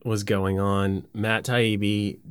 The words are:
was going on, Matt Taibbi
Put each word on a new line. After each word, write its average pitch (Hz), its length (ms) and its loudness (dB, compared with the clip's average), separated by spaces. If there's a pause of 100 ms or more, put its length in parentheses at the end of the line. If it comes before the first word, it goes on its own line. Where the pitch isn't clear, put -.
was 110 180 0
going 98 380 0
on, 98 540 0
Matt 107 300 -2
Taibbi 104 720 0 (120)